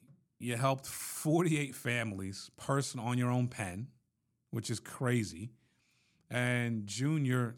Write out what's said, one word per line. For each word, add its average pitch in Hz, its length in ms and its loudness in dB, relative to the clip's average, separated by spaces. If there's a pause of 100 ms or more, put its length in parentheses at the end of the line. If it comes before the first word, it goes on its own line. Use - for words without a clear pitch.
(400)
You 120 160 -2
helped 135 300 2
forty-eight 156 880 2
families, 104 840 -2
person 139 440 0
on 120 160 0
your 123 140 2
own 123 180 4
pen, 104 380 -6 (640)
which - 180 -4
is 113 100 -2
crazy. 117 720 -2 (800)
And 120 580 0
June, 135 380 0
you're 123 320 2